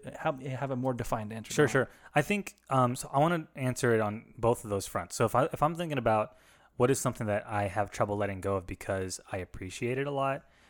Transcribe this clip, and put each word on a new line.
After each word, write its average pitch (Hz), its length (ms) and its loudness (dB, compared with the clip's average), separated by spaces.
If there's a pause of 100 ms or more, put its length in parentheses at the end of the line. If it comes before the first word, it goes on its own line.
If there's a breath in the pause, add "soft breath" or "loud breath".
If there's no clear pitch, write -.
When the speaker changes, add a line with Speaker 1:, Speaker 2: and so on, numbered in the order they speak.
(180)
Speaker 1:
help 156 200 -2
me 143 100 -10
have 131 220 -4
a 135 60 -4
more 131 160 0
defined 113 400 -4
answer 110 200 -10
Speaker 2:
Sure, 147 140 6
Speaker 1:
now. - 60 2
Speaker 2:
sure. 131 160 4 (260 loud breath)
I 147 60 4
think, 202 340 0 (140)
um, 127 280 4
so - 160 -8
I 139 60 2
wanna 160 380 2
answer 127 380 2
it 110 80 6
on 107 340 -4
both 117 280 2
of 110 60 -10
those 98 160 -2
fronts. - 300 -6
So 123 80 2
if 107 100 2
I, 123 100 4 (100)
if - 80 0
I'm 160 120 2
thinking 165 240 -4
about 110 380 2 (420 soft breath)
what 127 120 6
is 135 80 4
something 120 280 -2
that 104 200 0
I 104 180 -2
have 101 260 -2
trouble 104 260 0
letting 101 240 -2
go 98 160 0
of 90 100 -4
because 95 540 -6 (100)
I 104 60 -6
appreciate 95 640 -4
it 139 80 -2
a 143 40 -6
lot, 135 320 -2 (280 soft breath)